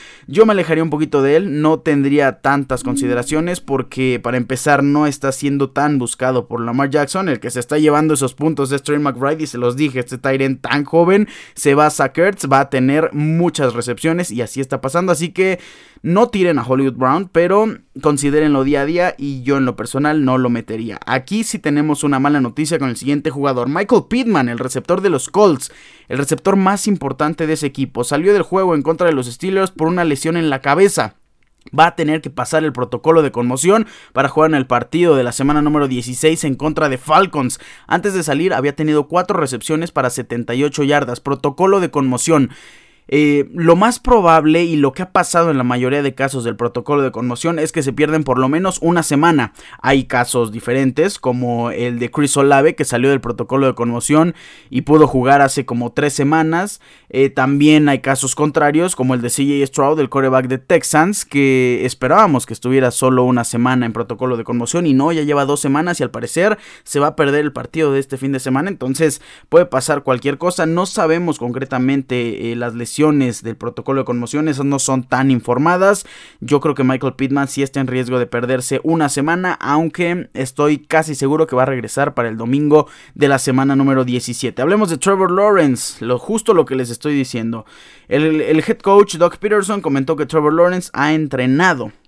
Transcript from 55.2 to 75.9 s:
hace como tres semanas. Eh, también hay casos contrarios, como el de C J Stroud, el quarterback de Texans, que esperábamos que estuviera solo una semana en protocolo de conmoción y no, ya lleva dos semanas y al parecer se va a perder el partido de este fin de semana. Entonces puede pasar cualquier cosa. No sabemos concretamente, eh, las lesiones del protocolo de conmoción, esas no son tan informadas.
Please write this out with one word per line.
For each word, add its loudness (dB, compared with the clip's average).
hace 0
como -4
tres -2
semanas. 0
Eh, 2
también 4
hay 2
casos -2
contrarios, 0
como 0
el -2
de -4
C -2
J 2
Stroud, 0
el 0
quarterback 0
de -2
Texans, 2
que 2
esperábamos 0
que -10
estuviera 0
solo 2
una 2
semana 0
en -6
protocolo -6
de -6
conmoción -4
y 4
no, 2
ya -2
lleva 0
dos -2
semanas -2
y -4
al -4
parecer -2
se -4
va 2
a -4
perder 0
el -6
partido -2
de 0
este -8
fin -4
de -4
semana. -2
Entonces -2
puede 6
pasar -2
cualquier -2
cosa. -2
No 0
sabemos -2
concretamente, -4
eh, -6
las -6
lesiones -10
del -8
protocolo -4
de -4
conmoción, -4
esas -2
no 0
son -2
tan 0
informadas. 2